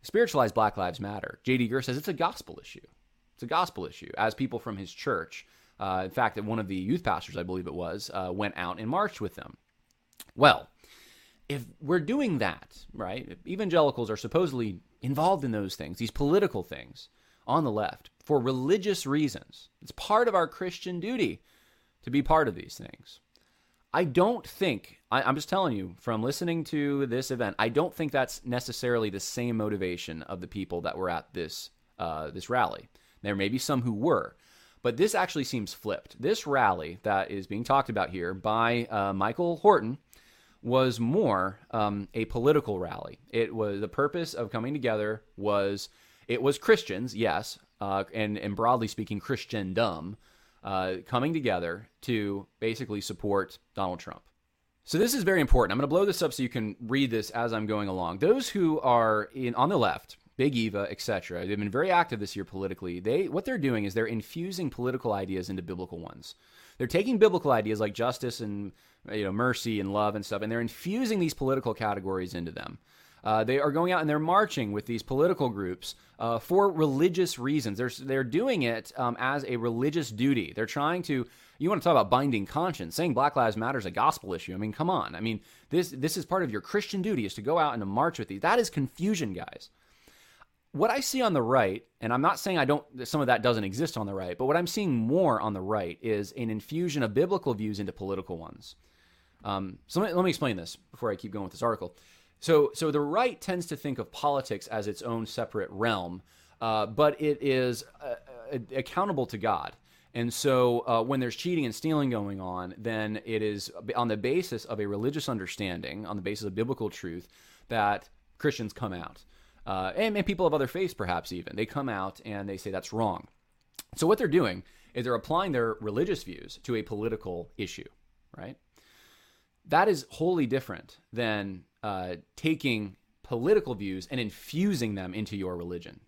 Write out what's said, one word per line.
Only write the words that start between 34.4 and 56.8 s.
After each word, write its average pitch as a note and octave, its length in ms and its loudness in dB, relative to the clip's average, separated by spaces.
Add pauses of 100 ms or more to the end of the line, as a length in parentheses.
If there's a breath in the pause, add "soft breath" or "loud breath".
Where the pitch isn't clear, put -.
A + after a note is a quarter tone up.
but A#2+ 140 0
this G#3 180 4
actually F3+ 300 0
seems A2 280 -4
flipped. - 480 -6
This E3+ 240 0
rally F#2+ 580 2
that G2 280 2
is G2 160 -6
being G#2+ 160 -4
talked C3+ 260 4
about G2+ 200 0
here F2+ 240 -4
by, A2+ 580 2
uh, G2 220 0
Michael A#2+ 440 0
Horton C#3+ 400 6 (640 soft breath)
was B2 380 4
more, A2+ 600 2 (120)
um, G2+ 420 0
a A2+ 120 -2
political A#2+ 520 2
rally. - 420 -8 (100)
It A2+ 260 0
was, G#2 240 0
the G#2 80 -2
purpose D3 460 -2
of G#2+ 180 -4
coming B2 220 -4
together A2 500 0 (140)
was, G2+ 520 0 (380 soft breath)
it A#2 140 0
was C3+ 160 4
Christians, A#2+ 580 2
yes, G2+ 420 0 (220)
uh, G2 240 0 (100)
and, G#2+ 240 -2
and G2+ 180 -4
broadly A2+ 320 4
speaking, G#2 320 -6
Christendom, G2 1000 -2 (460 soft breath)
uh, F#2+ 320 -2 (100)
coming B2+ 260 0
together G2+ 560 -2 (140)
to G2+ 460 -2 (120)
basically A2 400 -4
support G2 600 -2 (160)
Donald F2+ 240 -2
Trump. - 240 -14 (600)
So - 140 -2
this A#3 160 4
is C4 100 0
very F3+ 180 4
important. A#2+ 300 6
I'm G#2 60 2
gonna C#3 100 2
blow E3+ 180 4
this F#3+ 160 0
up D#3 120 0
so C3+ 100 -2
you A#2+ 60 -2
can A2 320 -4